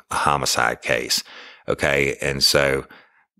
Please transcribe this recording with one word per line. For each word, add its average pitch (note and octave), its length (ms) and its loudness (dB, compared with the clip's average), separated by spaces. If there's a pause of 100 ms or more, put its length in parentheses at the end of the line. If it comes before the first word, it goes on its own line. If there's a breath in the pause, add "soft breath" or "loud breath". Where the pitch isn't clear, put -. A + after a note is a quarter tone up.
(100)
a - 60 -4
homicide B1 640 0
case. A#1 400 -2 (460 loud breath)
Okay. C#2 520 0
And C#2 220 -2
so C2+ 440 2 (540 loud breath)